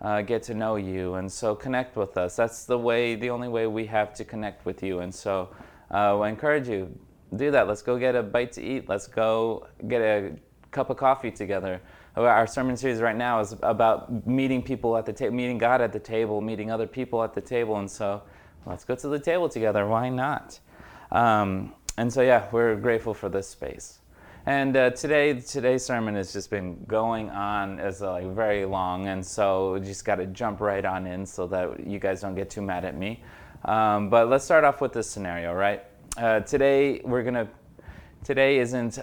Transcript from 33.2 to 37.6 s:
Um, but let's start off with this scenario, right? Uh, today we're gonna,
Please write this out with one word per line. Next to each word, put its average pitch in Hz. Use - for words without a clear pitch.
Um, 104
but 117
let's 135
start 160
off 139
with 131
this 113
scenario, 87
right? 101
Uh, 113
today 139
we're 123
gonna, 120